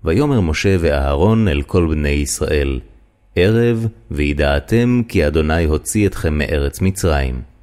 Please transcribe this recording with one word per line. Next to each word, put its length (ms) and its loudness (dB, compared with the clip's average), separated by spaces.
ויאמר 360 2
משה 400 0
ואהרון 680 2
אל 140 0
כל 280 0
בני 180 0
ישראל, 720 -2
"ערב, 500 2
וידעתם 1000 0
כי 180 0
אדוני 380 0
הוציא 420 0
אתכם 320 -2
מארץ 420 -2
מצרים. 600 -2